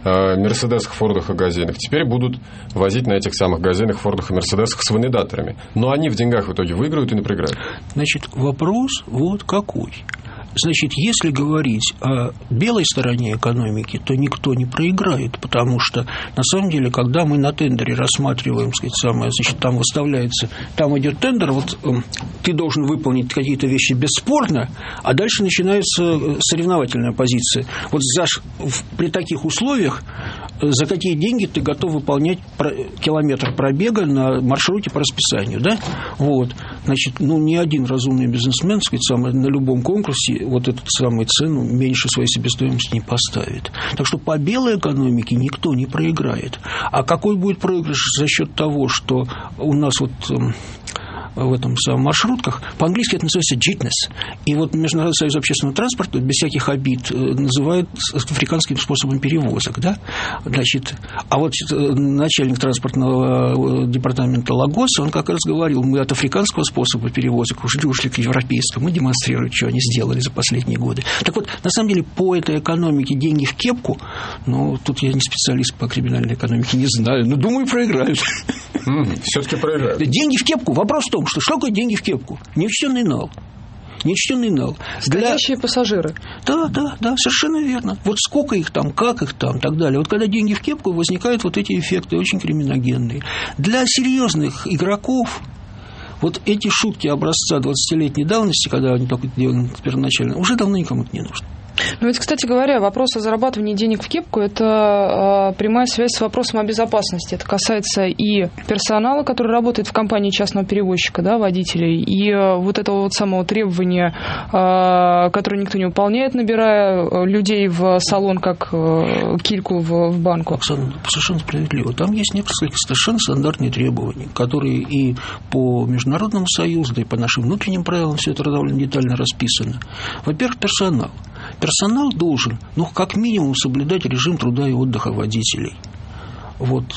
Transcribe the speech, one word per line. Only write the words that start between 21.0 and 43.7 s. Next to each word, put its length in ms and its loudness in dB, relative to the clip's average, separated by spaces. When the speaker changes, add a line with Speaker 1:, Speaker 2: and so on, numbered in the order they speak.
Speaker 2:
тендер, 320 2
вот, 320 -2
эм, 200 0
ты 120 0
должен 340 0
выполнить 440 0
какие-то 360 0
вещи 260 2
бесспорно, 760 0
а 100 4
дальше 300 2
начинается, 600 2
э, 360 0
соревновательная 720 2
позиция. 540 2
Вот 100 0
за 240 2
ш-, 160 -2
в, 260 -4
при 120 0
таких 360 -4
условиях, 560 0
э, 100 2
за 160 2
какие 260 0
деньги 320 0
ты 160 -4
готов 320 -2
выполнять 460 0
про-, 160 0
километр 560 0
пробега 520 2
на 340 2
маршруте 480 0
по 100 -2
расписанию, 640 -2
да? 160 2
Вот. 380 2
Значит, 340 0
ну, 180 2
ни 180 2
один 300 2
разумный 400 2
бизнесмен, 520 2
так 60 0
сказать, 200 -2
самое, 320 0
на 120 2
любом 360 2
конкурсе 560 0
вот 300 0
эту 180 -2
самую 400 0
цену 360 2
меньше 440 0
своей 200 0
себестоимости 680 0
не 80 0
поставит. 720 -4